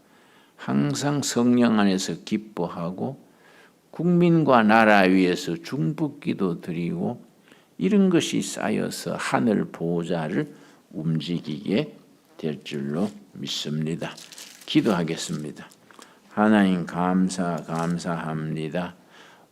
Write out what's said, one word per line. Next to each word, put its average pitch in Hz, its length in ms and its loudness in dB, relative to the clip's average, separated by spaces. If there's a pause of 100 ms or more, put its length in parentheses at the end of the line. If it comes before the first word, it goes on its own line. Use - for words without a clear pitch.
(560)
항상 143 680 -2
성령 120 580 2
안에서 95 460 0
기뻐하고, 95 960 -6 (680)
국민과 165 720 4
나라 107 380 8
위에서 90 540 4
중보기도 95 1040 -4
드리고, 87 640 -6 (540)
이런 190 320 4
것이 165 320 0
쌓여서 95 760 -4
하늘 107 560 0
보좌를 85 840 -4 (380)
움직이게 80 1080 -4 (400)
될 73 260 -6
줄로 76 460 -4 (240)
믿습니다. 78 800 -6 (520)
기도하겠습니다. 80 1040 -2 (600)
하나님, 98 560 4
감사, 90 680 -2
감사합니다. 80 1400 -6 (560)